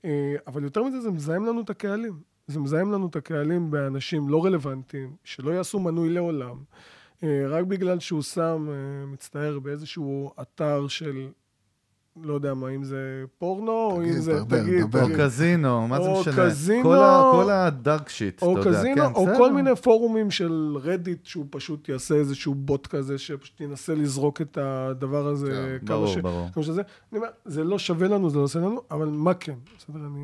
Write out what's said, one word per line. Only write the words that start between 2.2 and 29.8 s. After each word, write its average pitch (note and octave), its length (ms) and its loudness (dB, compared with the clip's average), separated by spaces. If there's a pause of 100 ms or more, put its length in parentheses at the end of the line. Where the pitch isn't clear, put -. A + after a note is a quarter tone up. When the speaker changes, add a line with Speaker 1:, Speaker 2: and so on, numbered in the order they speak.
Speaker 1:
זה D3 140 -6
מזהם D#3 320 0
לנו G3 140 -2
את E3 100 -6
הקהלים D#3 540 -2
באנשים C#3 580 -2
לא D#3+ 160 2
רלוונטיים, C3+ 800 -2
שלא C3+ 260 -8
יעשו F3+ 300 -2
מנוי E3+ 280 0
לעולם, D#3+ 480 -2 (640)
אה, C#3+ 260 0
רק E3 160 0
בגלל F#3 360 -2
שהוא D3+ 220 -4
שם, E3 480 -2
אה, C#3 360 -8
מצטער, C#3+ 520 -8
באיזשהו C#3 720 -8 (100)
אתר C#3+ 460 -2
של C3+ 400 -8 (960)
לא D3 100 -4
יודע C#3+ 200 -2
מה, C3 140 -6
אם C3+ 160 -6
זה C3+ 400 -8 (140)
פורנו, G3 340 -4
או A3 300 0
אם E3+ 60 0
Speaker 2:
תגיד, E3 120 0
Speaker 1:
זה, D#3+ 200 0
Speaker 2:
דבר, - 220 2
Speaker 1:
תגיד, F3+ 220 2
Speaker 2:
דבר. B2+ 200 2
Speaker 1:
תגיד. D#3 160 2
Speaker 3:
או D3 40 4
קזינו, C3+ 640 2
מה C#3 140 0
זה F#3 60 2
Speaker 1:
או F#3+ 120 2
Speaker 3:
משנה? E3 160 0
Speaker 1:
קזינו, F3+ 460 4
Speaker 3:
כל B3+ 140 8
ה-, C4+ 380 10
כל G3 160 6
הדארק D3+ 580 2
שיט, G2 280 -4
אתה F3+ 100 0
Speaker 1:
או F#3 120 4
Speaker 3:
יודע, G3 120 4
Speaker 1:
קזינו, B3 260 4
Speaker 3:
כן, C#4+ 180 4
Speaker 1:
או F#3+ 120 4
Speaker 3:
בסדר. G3 120 4
Speaker 1:
כל B3 140 8
מיני C4+ 240 4
פורומים A3+ 540 4
של E3+ 220 -2 (300)
רדיט F3 440 -4
שהוא D3 240 -8
פשוט D3 380 -10
יעשה C#3 260 -2
איזשהו C#3 400 0
בוט C#3 320 -2
כזה, C#3 320 -4
שפשוט - 420 -14
ינסה C#3+ 340 -6
לזרוק C#3+ 460 0
את D3 200 -6
הדבר C3+ 680 -4
הזה C3+ 540 -4
Speaker 3:
כן, G#2 60 -12
Speaker 1:
כמה A2 100 0
Speaker 3:
ברור, G#2+ 180 0
Speaker 1:
ש-, - 40 -2
Speaker 3:
ברור. F2 360 -4
Speaker 1:
כמה D#3+ 100 -2
שזה. E3 180 -4 (300)
אני G#3+ 60 -4
אומר, A3+ 100 -6 (160)
זה D#3 200 -4
לא F#3+ 140 0
שווה F3+ 300 0
לנו, G3 220 2
זה C#3+ 80 0
לא C#3+ 40 4
עושה C#3+ 160 0
לנו, G3+ 220 -2 (100)
אבל D#3 180 -4
מה D3+ 260 2
כן? E3 200 -8 (240)
בסדר, D3+ 200 -16